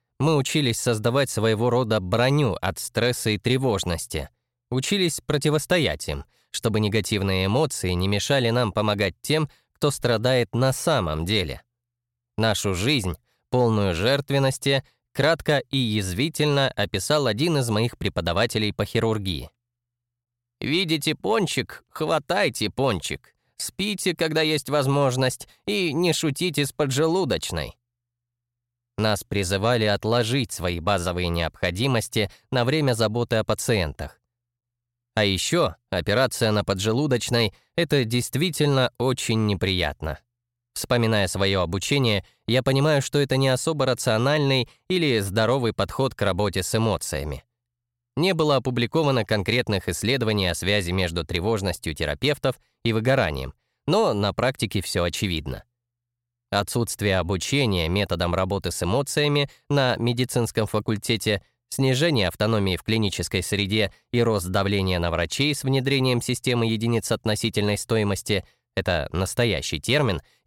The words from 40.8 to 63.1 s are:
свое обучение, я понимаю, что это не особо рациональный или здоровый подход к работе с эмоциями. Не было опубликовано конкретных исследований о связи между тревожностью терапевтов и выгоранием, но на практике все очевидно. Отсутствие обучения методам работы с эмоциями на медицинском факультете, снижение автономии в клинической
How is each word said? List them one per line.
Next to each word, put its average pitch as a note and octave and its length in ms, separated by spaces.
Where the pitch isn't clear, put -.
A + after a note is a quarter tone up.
свое G2 340
обучение, G2+ 600
я A#2+ 160
понимаю, C#3 360
что C#3+ 200
это C3+ 160
не C3+ 120
особо C3+ 380
рациональный C3 840
или D#3 320
здоровый A2 520
подход A#2+ 440
к - 60
работе G2 420
с - 100
эмоциями. D#2 720
Не F3+ 180
было D3+ 220
опубликовано B2+ 680
конкретных G#2+ 640
исследований G#2+ 600
о E2+ 80
связи F#2 340
между F2 340
тревожностью F2+ 720
терапевтов B2 640
и A#2 80
выгоранием, G#2+ 640
но F3+ 260
на G2+ 200
практике A#2 480
все F2 240
очевидно. D#2+ 580
Отсутствие G2+ 680
обучения F#2 680
методам F2 460
работы F#2 360
с - 120
эмоциями C#3+ 680
на C3 280
медицинском A#2 680
факультете, G#2+ 760
снижение C3+ 580
автономии G2+ 500
в - 60
клинической G2+ 600